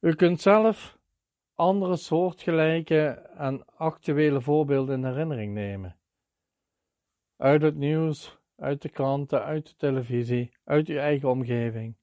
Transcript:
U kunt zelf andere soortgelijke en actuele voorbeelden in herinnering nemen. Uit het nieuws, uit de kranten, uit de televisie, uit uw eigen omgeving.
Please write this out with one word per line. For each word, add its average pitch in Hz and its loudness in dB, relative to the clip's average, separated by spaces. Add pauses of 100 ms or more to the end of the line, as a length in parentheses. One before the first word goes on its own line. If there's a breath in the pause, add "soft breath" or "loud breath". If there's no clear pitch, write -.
U 165 2
kunt 175 4
zelf 220 4 (560)
andere 185 2
soortgelijke 160 0 (320)
en 135 -6
actuele 151 0
voorbeelden 139 0
in 131 -4
herinnering 127 -4
nemen. 98 -8 (1400)
Uit 143 4
het 156 2
nieuws, 151 -4 (180)
uit 143 -6
de 156 -10
kranten, 139 -2
uit 151 -6
de - -20
televisie, 120 -2 (120)
uit 151 0
uw 151 -4
eigen 143 0
omgeving. 117 -2